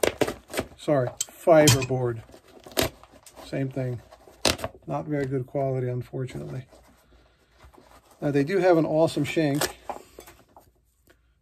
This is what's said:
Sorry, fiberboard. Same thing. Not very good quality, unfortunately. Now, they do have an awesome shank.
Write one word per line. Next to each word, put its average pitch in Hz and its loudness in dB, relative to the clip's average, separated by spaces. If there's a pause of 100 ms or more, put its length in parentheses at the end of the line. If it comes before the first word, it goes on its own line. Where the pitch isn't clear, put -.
(760)
Sorry, 135 0 (180)
fiberboard. 127 4 (1200)
Same 139 -6
thing. 127 -8 (840)
Not 147 -6
very 143 -4
good 131 -6
quality, 131 -4
unfortunately. 131 -10 (1500)
Now, 151 -2
they 143 2
do 180 -2
have 180 6
an 156 4
awesome 156 2
shank. 147 0 (1800)